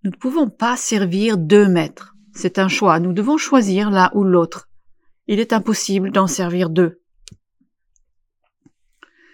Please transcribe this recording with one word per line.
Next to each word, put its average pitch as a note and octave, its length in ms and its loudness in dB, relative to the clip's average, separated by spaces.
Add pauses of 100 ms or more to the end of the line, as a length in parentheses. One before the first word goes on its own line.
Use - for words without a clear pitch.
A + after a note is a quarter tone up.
Nous G3 80 -4
ne - 40 -14
pouvons C4 340 -2
pas B3 280 -4
servir G3+ 600 -2
deux G3+ 300 4
maîtres. E3+ 480 -4 (180)
C'est F#3 260 -6
un F#3+ 80 0
choix. F3 320 0
Nous F3 140 -4
devons A3 240 -2
choisir G#3 540 0
l'un F#3 220 4
ou G#3 100 0
l'autre. F3+ 460 0 (580)
Il G#3 120 -2
est A3+ 140 -2
impossible G3 580 -2
d'en F#3+ 160 0
servir F3 420 -2
deux. E3+ 320 0 (2250)